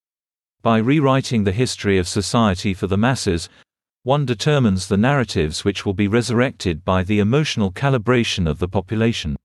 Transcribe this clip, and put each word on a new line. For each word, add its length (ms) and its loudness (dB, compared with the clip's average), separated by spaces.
By 180 2
rewriting 680 2
the 80 2
history 460 0
of 80 0
society 680 0
for 120 -4
the 120 0
masses, 500 0
one 240 0
determines 600 2
the 120 0
narratives 640 0
which 220 -2
will 80 -2
be 140 0
resurrected 760 0
by 200 0
the 160 0
emotional 520 0
calibration 760 0
of 100 -2
the 100 -4
population. 760 -2